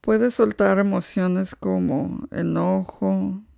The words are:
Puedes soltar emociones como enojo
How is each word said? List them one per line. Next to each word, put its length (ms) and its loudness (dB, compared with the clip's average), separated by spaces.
Puedes 320 2
soltar 440 4
emociones 760 0
como 760 -2
enojo 1080 -2